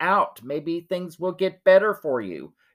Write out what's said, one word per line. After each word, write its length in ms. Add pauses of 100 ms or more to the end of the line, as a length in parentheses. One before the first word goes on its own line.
out. 420
Maybe 380
things 380
will 140
get 320
better 300
for 260
you. 340 (200)